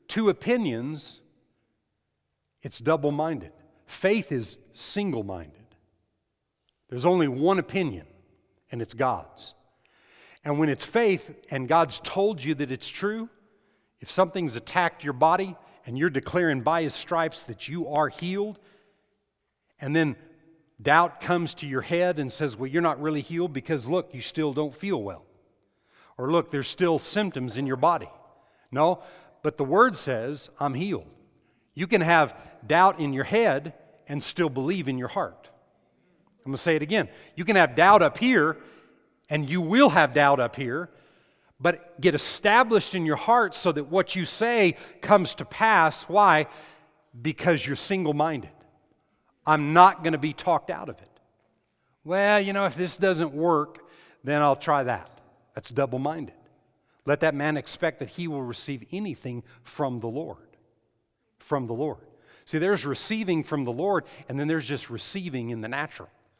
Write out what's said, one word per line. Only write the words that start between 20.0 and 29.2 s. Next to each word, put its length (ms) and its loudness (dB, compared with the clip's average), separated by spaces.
doubt 400 4
comes 320 -2
to 140 -12
your 140 -4
head 360 -2
and 160 -6
says, 220 -4
"Well, 120 -8
you're 140 0
not 180 0
really 220 -2
healed 320 -6
because, 320 -6
look, 300 -4
you 60 -12
still 320 -4
don't 200 -4
feel 300 -6
well." 200 -12
Or, 140 -4
"Look, 180 2
there's 180 -4
still 300 0
symptoms 600 -4
in 100 -4
your 80 -2
body." 340 0
No, 320 2